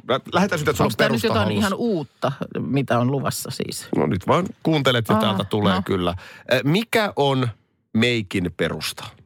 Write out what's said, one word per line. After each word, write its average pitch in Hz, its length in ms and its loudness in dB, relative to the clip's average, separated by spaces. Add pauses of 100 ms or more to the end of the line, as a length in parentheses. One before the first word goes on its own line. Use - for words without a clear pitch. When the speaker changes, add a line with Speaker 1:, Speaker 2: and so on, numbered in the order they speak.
Speaker 1:
lä-, 127 120 2 (120)
lähdetään 185 260 2
siitä, 151 120 0
että 127 80 -2
sulla 110 80 2
Speaker 2:
Onks 101 80 -2
Speaker 1:
on - 40 -8
Speaker 2:
tää 220 100 4
nyt - 40 0
Speaker 1:
perusta 233 140 0
Speaker 2:
jotain 220 180 2
Speaker 1:
hallussa. 214 220 0
Speaker 2:
ihan 196 120 0
uutta, 165 540 -2 (260)
mitä 123 400 0
on 123 120 2
luvassa - 400 -4
siis? - 460 -10
Speaker 1:
No 71 100 2
nyt - 200 -2
vaan 175 200 2 (160)
kuuntelet 135 460 2
ja 110 60 4
Speaker 2:
Aa, 110 60 4
Speaker 1:
täältä 104 240 0
tulee 104 300 2
Speaker 2:
no. 92 120 0
Speaker 1:
kyllä. 90 280 0 (380)
Ö, 127 120 4
mikä 202 520 2
on 135 320 2 (440)
meikin 110 640 0
perusta? 78 480 -4 (220)